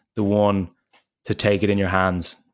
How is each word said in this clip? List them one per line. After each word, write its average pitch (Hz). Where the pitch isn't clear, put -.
the 110
one 101
to 110
take 101
it 101
in 101
your 98
hands 92